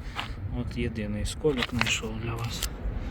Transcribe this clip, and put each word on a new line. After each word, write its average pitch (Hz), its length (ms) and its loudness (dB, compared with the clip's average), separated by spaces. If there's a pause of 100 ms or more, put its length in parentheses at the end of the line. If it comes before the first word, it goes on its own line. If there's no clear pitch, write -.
(600)
От 120 180 -2
єдиний 107 480 0
сколік - 440 2
знайшов 110 500 2
для 117 140 0
вас. - 360 0 (400)